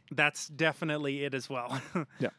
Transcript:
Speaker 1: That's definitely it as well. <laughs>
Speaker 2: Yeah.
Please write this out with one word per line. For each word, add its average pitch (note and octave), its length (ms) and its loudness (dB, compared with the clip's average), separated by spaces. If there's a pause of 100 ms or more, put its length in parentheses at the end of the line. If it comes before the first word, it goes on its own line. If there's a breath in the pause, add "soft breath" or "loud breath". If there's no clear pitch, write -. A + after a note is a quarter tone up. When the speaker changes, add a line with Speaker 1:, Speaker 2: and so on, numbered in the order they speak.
(120)
Speaker 1:
That's D3 360 2
definitely D3+ 760 0
it C#3 100 -2
as B2+ 160 -4
well. B2+ 300 -4 (140)
<laughs> D#3+ 120 -2 (140)
Speaker 2:
Yeah. C3 80 2 (100)